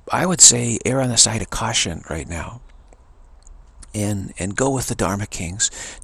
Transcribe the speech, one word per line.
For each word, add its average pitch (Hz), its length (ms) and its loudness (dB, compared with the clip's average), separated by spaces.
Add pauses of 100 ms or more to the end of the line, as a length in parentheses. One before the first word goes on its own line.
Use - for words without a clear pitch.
(120)
I 135 140 0
would 180 140 2
say, 120 440 6
err 135 160 2
on 127 80 2
the 117 80 -2
side 113 240 4
of - 100 -6
caution 110 600 -2
right 80 180 -6
now. 85 320 -10 (1300)
And, 104 460 -2
and 92 160 -4
go 135 140 2
with 131 180 -2
the 123 80 -4
Dharma 101 300 0
kings. 92 440 -4 (340)